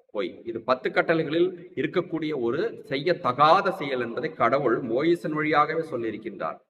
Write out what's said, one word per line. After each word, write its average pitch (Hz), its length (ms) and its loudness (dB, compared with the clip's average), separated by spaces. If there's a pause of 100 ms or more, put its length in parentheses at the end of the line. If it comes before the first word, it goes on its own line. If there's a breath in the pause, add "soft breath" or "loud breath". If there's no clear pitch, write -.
(120)
பொய். 98 340 -6
இது 113 160 -8
பத்து 127 280 0
கட்டளைகளில் 170 840 0
இருக்கக்கூடிய 156 640 -2
ஒரு 143 500 -2
செய்யத்தகாத 156 840 4
செயல் 139 300 -4
என்பதை 120 320 -4
கடவுள் 131 460 2
மோயிசன் 151 520 0
வழியாகவே 151 500 2
சொல்லியிருக்கின்றார். 107 760 -6 (120)